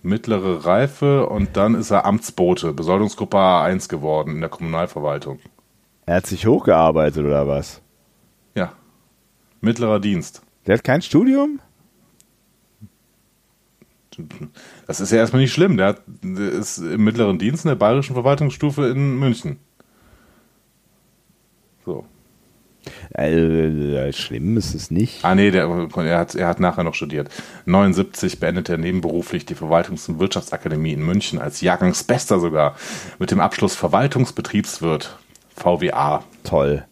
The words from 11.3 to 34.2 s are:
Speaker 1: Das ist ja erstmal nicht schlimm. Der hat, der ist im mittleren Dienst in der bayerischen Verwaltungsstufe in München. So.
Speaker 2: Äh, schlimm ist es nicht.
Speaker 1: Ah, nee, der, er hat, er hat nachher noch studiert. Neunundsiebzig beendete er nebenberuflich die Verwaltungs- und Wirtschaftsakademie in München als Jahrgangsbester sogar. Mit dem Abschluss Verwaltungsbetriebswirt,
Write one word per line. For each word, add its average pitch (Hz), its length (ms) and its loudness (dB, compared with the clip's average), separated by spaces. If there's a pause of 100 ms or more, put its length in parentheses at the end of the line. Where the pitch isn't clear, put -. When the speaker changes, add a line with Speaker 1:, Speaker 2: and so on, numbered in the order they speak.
Speaker 1:
Das - 140 -8
ist 98 100 -2
ja 113 60 6
erstmal 113 240 4
nicht 131 120 2
schlimm. 170 240 4
Der 95 100 4
hat, - 140 0 (200)
der 104 300 -4
ist - 260 -6
im 87 260 -2
mittleren 107 360 2
Dienst 131 260 -2
in 160 40 2
der 135 60 2
bayerischen 131 380 2
Verwaltungsstufe 143 720 0
in 131 300 0
München. 135 420 -2 (2250)
So. - 220 -10 (1120)
Speaker 2:
Äh, 78 960 0
schlimm 82 460 -4
ist 95 180 -4
es - 160 -10
nicht. 107 320 -2
Speaker 1:
Ah, 95 120 2
nee, 101 140 4
der, 90 200 2 (260)
er 85 240 0
hat, 85 160 -4
er 90 120 0
hat 85 120 -2
nachher 90 240 2
noch 82 120 -4
studiert. 73 340 -6 (360)
Neunundsiebzig 95 760 2
beendete 85 320 -2
er 82 40 -2
nebenberuflich 87 680 -4
die 85 100 -10
Verwaltungs- 82 540 -2
und 78 100 -6
Wirtschaftsakademie 80 720 -4
in 73 100 -4
München 87 380 -2
als - 220 -8
Jahrgangsbester 92 800 0
sogar. 78 340 2 (420)
Mit 92 140 -4
dem - 80 2
Abschluss - 360 0
Verwaltungsbetriebswirt, 104 1400 -2 (380)